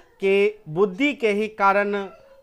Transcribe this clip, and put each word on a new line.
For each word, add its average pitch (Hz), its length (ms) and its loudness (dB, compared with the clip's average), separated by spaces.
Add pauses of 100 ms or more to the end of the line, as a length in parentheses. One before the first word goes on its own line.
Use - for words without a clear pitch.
(200)
कि 196 500 0
बुद्धि 196 440 0
के 214 160 -2
ही 208 200 -2
कारण 202 440 0 (480)